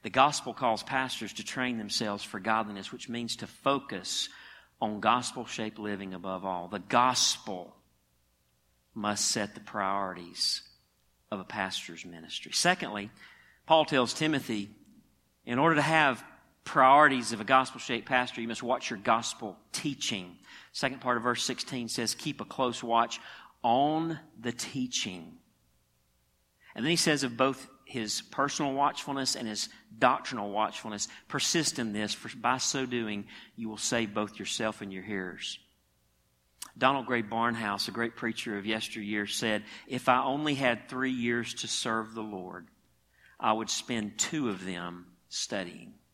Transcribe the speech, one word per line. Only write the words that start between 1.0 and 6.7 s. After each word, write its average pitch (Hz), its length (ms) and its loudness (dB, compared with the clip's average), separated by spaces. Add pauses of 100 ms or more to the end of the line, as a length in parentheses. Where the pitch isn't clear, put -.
to - 100 -8
train 123 340 -4
themselves 104 460 -4
for - 160 -10
godliness, 107 520 -2
which - 160 -12
means 117 280 -6
to 104 120 -10
focus - 800 -2 (520)
on 107 180 -2
gospel-shaped 113 800 0
living 98 380 -6
above 92 280 -6
all. 90 240 -4
The 95 120 -6